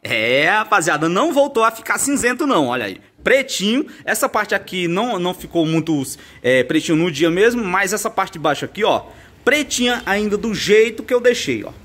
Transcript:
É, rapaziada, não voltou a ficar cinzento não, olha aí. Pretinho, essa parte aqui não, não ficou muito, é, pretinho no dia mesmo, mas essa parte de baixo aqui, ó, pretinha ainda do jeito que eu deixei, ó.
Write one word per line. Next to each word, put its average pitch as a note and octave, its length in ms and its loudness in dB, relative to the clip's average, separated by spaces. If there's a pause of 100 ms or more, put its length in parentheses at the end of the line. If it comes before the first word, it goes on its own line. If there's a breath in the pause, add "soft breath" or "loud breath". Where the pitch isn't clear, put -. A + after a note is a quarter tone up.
É, A#2+ 480 0
rapaziada, F3 600 2
não A#3+ 240 0
voltou C#4 320 2
a A3+ 80 2
ficar G#3+ 260 -6
cinzento B3+ 480 -2
não, E3+ 220 2
olha A#2+ 160 -2
aí. F#2+ 160 -8 (240 soft breath)
Pretinho, A3 600 0 (200 loud breath)
essa A3 240 -2
parte G#3+ 260 -2
aqui F#3 320 -4
não, G3+ 320 -2
não F3+ 160 -2
ficou E3 320 -2
muito, D#3+ 340 0 (400 loud breath)
é, B2+ 220 2
pretinho D#3 340 0
no E3+ 140 2
dia D#3+ 220 0
mesmo, A3+ 320 2
mas F#3+ 280 -2
essa G#3+ 160 -4
parte - 260 -4
de E3 40 -14
baixo D3 260 -2
aqui, G3 200 -4
ó, E3 220 2 (380 loud breath)
pretinha B3 600 0
ainda G3+ 300 0
do A3 180 -4
jeito G#3+ 480 2
que - 100 -4
eu A#3+ 80 4
deixei, F3+ 440 0
ó. - 80 -12 (120)